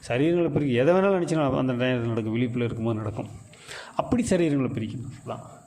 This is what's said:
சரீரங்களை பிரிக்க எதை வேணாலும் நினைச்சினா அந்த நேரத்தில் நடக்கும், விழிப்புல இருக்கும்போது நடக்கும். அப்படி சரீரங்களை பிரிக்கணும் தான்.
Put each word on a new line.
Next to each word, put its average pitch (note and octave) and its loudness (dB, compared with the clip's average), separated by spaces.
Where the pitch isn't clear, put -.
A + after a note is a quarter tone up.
சரீரங்களை D#3+ 2
பிரிக்க C#3 2
எதை D#3 6
வேணாலும் F#3+ 4
நினைச்சினா D#3 0
அந்த C3 0
நேரத்தில் B2 0
நடக்கும், A2+ -2
விழிப்புல B2 0
இருக்கும்போது A2+ -2
நடக்கும். G#2+ -6
அப்படி - 0
சரீரங்களை D3 2
பிரிக்கணும் A2+ -6
தான். A2+ -8